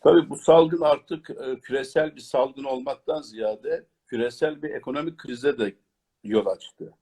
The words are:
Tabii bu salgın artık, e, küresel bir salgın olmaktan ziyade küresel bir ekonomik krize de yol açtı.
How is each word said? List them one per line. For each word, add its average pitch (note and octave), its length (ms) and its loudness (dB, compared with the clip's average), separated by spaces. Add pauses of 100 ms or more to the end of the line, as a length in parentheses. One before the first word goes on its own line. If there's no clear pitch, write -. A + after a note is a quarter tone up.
Tabii D#3 280 6
bu C#3 60 -8
salgın E3 460 6
artık, D3+ 480 0
e, C3 300 -8
küresel D3 560 -2
bir C3 60 -20
salgın C3+ 420 -2
olmaktan C3+ 580 -6
ziyade A2 640 -6 (220)
küresel B2+ 540 -4
bir D3 80 -8
ekonomik D3 480 -8
krize B2 400 -4
de G#2 180 -4 (480)
yol G#2 220 0
açtı. - 560 -10